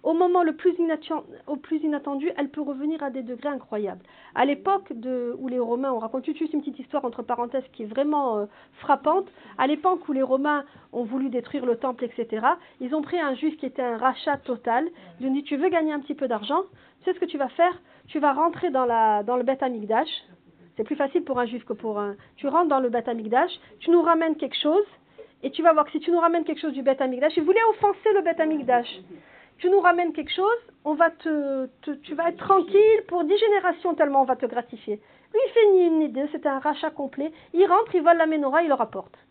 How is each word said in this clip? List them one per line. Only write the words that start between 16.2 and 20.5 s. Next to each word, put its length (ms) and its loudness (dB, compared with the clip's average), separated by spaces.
d'argent ? 340 -2
Tu 40 -20
sais 100 0
ce 60 -8
que 60 -2
tu 100 -10
vas 140 -2
faire ? 280 2
Tu 100 -6
vas 140 4
rentrer 380 0
dans 160 0
la, 360 2
dans 140 -2
le 60 0
Beth 200 -2
Amikdash. » 480 -2